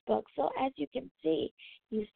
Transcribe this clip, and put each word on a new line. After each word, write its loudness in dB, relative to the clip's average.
books. 0
So 2
as 2
you -4
can -6
see, 2
he's -2